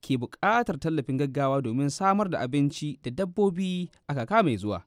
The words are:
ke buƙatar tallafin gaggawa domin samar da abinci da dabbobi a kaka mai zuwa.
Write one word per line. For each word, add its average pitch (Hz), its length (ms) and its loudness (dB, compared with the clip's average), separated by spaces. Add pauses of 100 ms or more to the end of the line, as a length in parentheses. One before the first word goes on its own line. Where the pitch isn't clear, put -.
ke 135 160 -2
buƙatar 190 640 0
tallafin 147 380 -2
gaggawa 139 440 0
domin 131 280 0
samar 196 400 2
da 131 120 -2
abinci 143 640 0
da 123 80 -6
dabbobi 180 760 0 (180)
a 147 80 -4
kaka 196 280 2
mai 131 140 2
zuwa. 95 300 -4